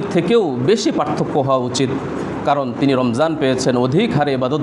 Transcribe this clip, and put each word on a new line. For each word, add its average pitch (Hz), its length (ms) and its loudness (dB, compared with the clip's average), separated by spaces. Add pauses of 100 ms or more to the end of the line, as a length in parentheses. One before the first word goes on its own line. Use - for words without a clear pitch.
(120)
থেকেও 175 540 2
বেশি 226 260 2
পার্থক্য - 480 -2
হওয়া 131 180 2
উচিত, 123 320 -2 (560)
কারণ 139 340 0
তিনি 139 140 2
রমজান 127 460 0
পেয়েছেন, 131 380 0
অধিক 135 400 2
হারে 143 160 2
ইবাদত 131 300 -2